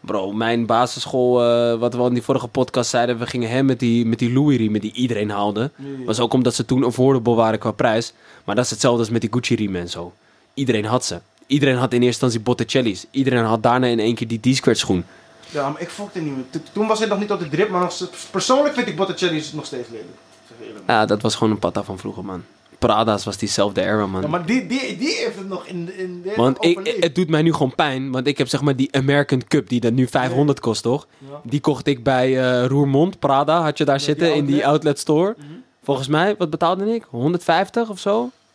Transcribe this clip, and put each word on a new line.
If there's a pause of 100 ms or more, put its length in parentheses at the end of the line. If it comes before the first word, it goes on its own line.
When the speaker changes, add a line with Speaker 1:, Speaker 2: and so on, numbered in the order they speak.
Speaker 1:
Bro,
mijn
basisschool,
eh,
wat
we
al
in
die
vorige
podcast
zeiden,
we
gingen
hem
met
die,
met
die
Louis
riemen
die
iedereen
haalde. (160)
Speaker 2:
Ja, (140)
ja.
Speaker 1:
Was
ook
omdat
ze
toen
affordable
waren
qua
prijs. (320)
Maar
dat
is
hetzelfde
als
met
die
Gucci
riemen
en
zo. (420)
Iedereen
had
ze. (260)
Iedereen
had
in
eerste
instantie
Botticelli's.
Iedereen
had
daarna
in
één
keer
die (120)
D-squared
schoen. (460)
Speaker 2:
Ja,
maar
ik
fokte
niet
meer.
To-, (120)
toen
was
hij
nog
niet
op
de
drip,
maar
nog
s-, (220)
persoonlijk
vind
ik
Botticelli's
nog
steeds
lelijk. (400)
Zeg
je
eerlijk.
Speaker 1:
Ja,
dat
was
gewoon
een
patta
van
vroeger,
man. (360)
Prada's
was
diezelfde
era,
man.
Speaker 2:
Ja,
maar
die,
die,
die
heeft
het
nog
in, (220)
in,
die
heeft
Speaker 1:
Want
Speaker 2:
het
Speaker 1:
ik,
Speaker 2:
overleefd.
Speaker 1:
het
doet
mij
nu
gewoon
pijn,
want
ik
heb
zeg
maar
die
American
Cup
die
dan
nu
vijfhonderd
Speaker 2:
Ja.
Speaker 1:
kost,
toch? (120)
Speaker 2:
Ja.
Speaker 1:
Die
kocht
ik
bij, (220)
eh,
Roermond,
Prada,
had
je
daar
Speaker 2:
Ja,
Speaker 1:
zitten
Speaker 2:
die
Speaker 1:
in
die
Speaker 2:
outlet.
Speaker 1:
outlet
store.
Speaker 2:
Mhm. (360)
Speaker 1:
Volgens
mij,
wat
betaalde
ik?
Honderdvijftig
of
zo? (240)